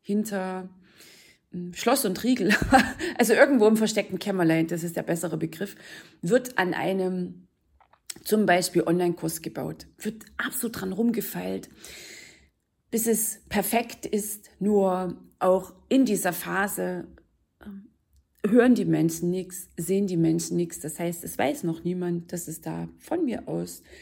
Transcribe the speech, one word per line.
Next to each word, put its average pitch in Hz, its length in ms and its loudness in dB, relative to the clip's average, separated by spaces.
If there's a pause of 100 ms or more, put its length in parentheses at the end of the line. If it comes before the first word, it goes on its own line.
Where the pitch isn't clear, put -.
hinter, 190 720 -4 (800)
hm, 175 240 -8
Schloss 254 320 2
und 185 180 -4
Riegel, 233 300 2 (300)
<laughs> - 340 -6
also 226 160 6
irgendwo 247 320 8
im 220 100 6
versteckten 202 420 0
Kämmerlein, 165 500 2
das 170 140 -4
ist 170 140 -4
der 175 60 -4
bessere 170 340 -4
Begriff, 160 400 -6 (460)
wird 247 360 0
an 180 140 -4
einem 185 760 -4 (760)
zum 208 220 2
Beispiel 175 380 2
Online-Kurs 170 580 0
gebaut. 156 440 -10 (120)
Wird - 260 -10 (140)
absolut - 420 -6
dran 190 120 -6
rumgefeilt, 190 760 -2 (1200)
bis 220 160 0
es 220 420 0
perfekt 226 580 -2
ist. - 420 -6 (100)
Nur 185 640 0 (180)
auch 185 360 2 (140)
in 269 180 6
dieser 190 260 0
Phase, 180 760 -4 (540)
ähm, 196 260 -16 (580)
hören 240 280 8
die 202 120 0
Menschen 160 440 2
nichts, 185 460 -6
sehen 190 300 0
die 180 100 -2
Menschen 165 400 2
nichts. 170 240 -4
Das 156 180 -10
heißt, 170 260 -6
es - 120 -10
weiß 143 280 -2
noch 160 200 -4
niemand, 175 480 -4
dass 175 160 -8
es 160 120 -12
da 165 280 -8 (100)
von 339 260 -4
mir 233 240 -4
aus 170 340 -6 (200)